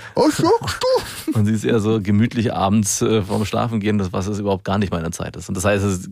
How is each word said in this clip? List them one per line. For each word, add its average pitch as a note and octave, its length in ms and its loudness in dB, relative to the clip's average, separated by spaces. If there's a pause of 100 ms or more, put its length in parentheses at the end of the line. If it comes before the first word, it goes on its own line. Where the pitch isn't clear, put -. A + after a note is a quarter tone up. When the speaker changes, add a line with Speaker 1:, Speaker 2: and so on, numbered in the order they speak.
(140)
Speaker 1:
Oh, - 160 2
sagst - 120 -2
du? A4+ 920 0
Speaker 2:
<laughs> A#2 60 0
Und G#2+ 60 4
sie G#2+ 80 2
ist G#2+ 120 -2
eher A#2+ 160 2
so A2 200 2
gemütlich G#2+ 540 2
abends, - 480 2
äh, A2 180 2
vorm G#2 240 -2
Schlafengehen, G#2+ 540 -2
das, F#2+ 160 -2
was F#2+ 120 -2
ist G2+ 120 -4
überhaupt G2+ 260 -2
gar G2 140 -2
nicht G2 120 -2
meine E2 200 -4
Zeit - 260 -10
ist. - 140 -14
Und G2 60 -4
das F#2+ 100 -2
heißt, G2+ 180 2
es, F#2+ 280 -2